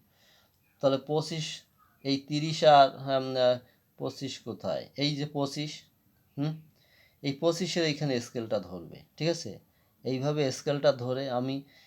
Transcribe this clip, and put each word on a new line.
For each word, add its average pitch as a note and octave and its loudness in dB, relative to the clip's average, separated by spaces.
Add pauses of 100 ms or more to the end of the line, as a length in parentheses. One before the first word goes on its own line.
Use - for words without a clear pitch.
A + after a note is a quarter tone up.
(840)
তাহলে C3+ 2
পঁচিশ, D#3 -4 (600)
এই C3+ 0 (100)
তিরিশ D3+ -2
আর, C#3+ 10 (100)
হুম, C3+ -2 (100)
আহ, B2+ 4 (440)
পঁচিশ C3+ -6
কোথায়? F#2 -6 (140)
এই D3 0
যে C#3+ -4
পঁচিশ, D3 -4 (680)
হুম, D3+ -2 (680)
এই C#3+ -2
পঁচিশের E3+ 0
এইখানে D3 0
স্কেলটা A2+ -4
ধরবে, F2 -12 (160)
ঠিক D#3 -2
আছে? E3 -4 (540)
এইভাবে C3+ -2 (100)
স্কেলটা C#3+ 2
ধরে, B2+ -2
আমি B2+ -2 (320)